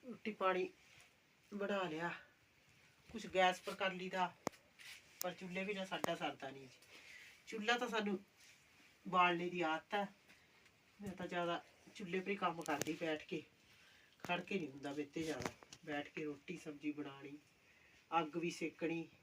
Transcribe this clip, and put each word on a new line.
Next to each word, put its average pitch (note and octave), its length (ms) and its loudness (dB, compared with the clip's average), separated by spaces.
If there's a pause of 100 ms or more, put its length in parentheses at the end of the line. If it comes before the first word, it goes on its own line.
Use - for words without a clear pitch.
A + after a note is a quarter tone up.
ਰੋਟੀ A3 280 -6
ਪਾਣੀ F#3 360 4 (800)
ਬਣਾ G3+ 320 0
ਲਿਆ, E3 260 -2 (1000)
ਕੁਛ G#3+ 160 -8 (100)
ਗੈਸ F#3 260 8
ਪਰ F#3 140 -6
ਕਰ F#3+ 180 2
ਲਈਦਾ, F#3 380 0 (920)
ਪਰ F3+ 120 0
ਚੁੱਲ੍ਹੇ F#3 320 -4
ਬਿਨਾਂ F#3+ 200 -2
ਸਾਡਾ E3+ 300 -2
ਸਰਦਾ C#3+ 340 -4
ਨਹੀਂ C3+ 180 -14
ਜੀ। - 300 -20 (500)
ਚੁੱਲ੍ਹਾ A3+ 300 2
ਤਾਂ A#3+ 120 0
ਸਾਨੂੰ G#3 300 2 (840)
ਬਾਲਣੇ F3 440 6
ਦੀ F3+ 120 0
ਆਦਤ D#3+ 340 2
ਆ, G3+ 100 4 (920)
ਮੈਂ G3+ 120 -6
ਤਾਂ F3 160 -6
ਜ਼ਿਆਦਾ F3 360 0 (320)
ਚੁੱਲ੍ਹੇ F#3+ 240 0
ਪਰ F#3+ 100 -4
ਹੀ G3+ 60 2
ਕੰਮ F3 260 0
ਕਰਦੀ D#3 320 0
ਬੈਠ D#3 300 -2
ਕੇ, D#3+ 180 -4 (840)
ਖੜ F3 180 0
ਕੇ G3 180 -2
ਨਹੀਂ D3+ 100 -2
ਹੁੰਦਾ C#3 240 -6
ਮੇਰੇ D3 200 -2
ਤੇ E3 100 -2
ਜ਼ਿਆਦਾ। D#3 280 -2 (340)
ਬੈਠ D3 240 -2
ਕੇ D#3+ 140 -6
ਰੋਟੀ D3+ 340 -6
ਸਬਜ਼ੀ D3 340 -6
ਬਣਾਉਣੀ, C#3+ 460 -8 (720)
ਅੱਗ D#3+ 260 2
ਵੀ E3+ 140 0
ਸੇਕਣੀ E3 560 -2 (160)